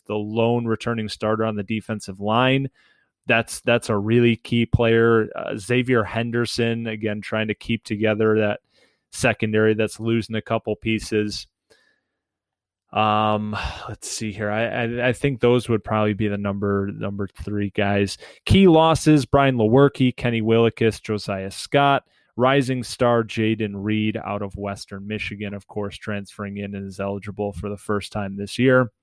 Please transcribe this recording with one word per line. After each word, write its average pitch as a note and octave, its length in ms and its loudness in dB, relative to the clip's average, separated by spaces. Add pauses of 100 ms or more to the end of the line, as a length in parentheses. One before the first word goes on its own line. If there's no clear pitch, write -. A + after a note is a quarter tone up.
the A2 80 -6
lone A2+ 500 0
returning A2+ 440 -4
starter A2 360 -2
on A2 120 -2
the G2+ 80 -4
defensive G#2 560 -8
line. B2+ 500 2 (580)
That's, A#2 340 0
that's A#2 260 2
a A2 80 0
really A#2 400 4
key A#2 300 0
player. A2+ 680 4
Uh, - 220 -6
Xavier A#2+ 480 0
Henderson, A#2 840 -2
again, G#2+ 340 -4
trying A2 280 -4
to G#2+ 60 -4
keep - 280 -4
together G#2+ 560 2
that G#2 220 0 (500)
secondary A2 640 2
that's G#2+ 240 -2
losing A2+ 380 -2
a G#2+ 40 -4
couple A2 360 -4
pieces. G#2+ 720 -4 (1400)
Um, G#2+ 640 0 (320)
let's - 200 -14
see A2 220 -8
here. G#2 180 -6
I, A2 200 -2
I, A#2+ 400 -2
I B2 40 2
think C#3 280 -4
those A#2+ 280 4
would A2+ 140 0
probably G#2+ 320 0
be G#2 140 0
the G2+ 100 -2
number, G2+ 560 -2
number G2+ 320 -6
three G2+ 440 -6
guys. G2+ 460 0 (280)
Key F#3+ 240 6
losses, D#3+ 580 6
Brian C#3 300 2
Lewerke, B2+ 580 4
Kenny A#2 260 -2
Willekes, A2+ 640 2
Josiah G2 480 -6
Scott, C#3 540 0 (320)
rising B2+ 480 2
star A#2 400 2
Jaden A2 500 -2
Reed G#2+ 420 -2
out G2+ 260 -6
of G2 140 -10
Western G2 480 -10
Michigan, G#2 480 -8
of G2+ 140 -12
course, G2 300 -8
transferring G2+ 640 -8
in G2+ 180 -8
and G2 100 -8
is F#2+ 140 -12
eligible G2+ 520 -6
for G#2 160 -10
the G#2 80 -8
first G2+ 360 -4
time G2 240 -8
this G2 200 -10
year. B2+ 360 4 (100)